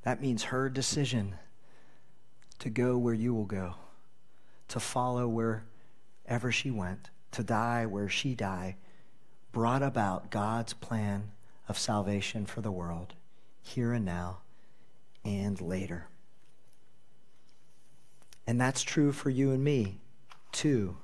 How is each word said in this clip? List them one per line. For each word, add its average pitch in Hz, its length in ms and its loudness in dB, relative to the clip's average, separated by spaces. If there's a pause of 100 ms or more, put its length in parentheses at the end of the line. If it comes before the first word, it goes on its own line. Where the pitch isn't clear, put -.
That 123 180 2
means 127 240 2
her 131 240 2
decision 127 640 2 (1300)
to 123 100 0
go 123 260 4
where 120 180 4
you 117 200 4
will 110 100 2
go, 92 300 -2 (920)
to - 120 -2
follow 123 480 2
wherever 113 1200 0
she - 180 2
went, 95 400 -2 (220)
to 123 100 -2
die 117 420 4
where 101 240 0
she 131 260 2
died, 95 420 0 (760)
brought 117 300 6
about 110 480 2
God's 110 420 2
plan 104 600 0 (360)
of 104 100 0
salvation 101 680 2
for - 140 -4
the 104 120 0
world, 87 420 -4 (460)
here 120 320 2
and 113 120 4
now 87 340 0 (880)
and 202 360 2
later. 87 460 -2 (2500)
And 120 140 4
that's 127 220 4
true 143 300 6
for 139 180 0
you 135 200 6
and 131 120 4
me, 123 360 4 (540)
too. 107 520 4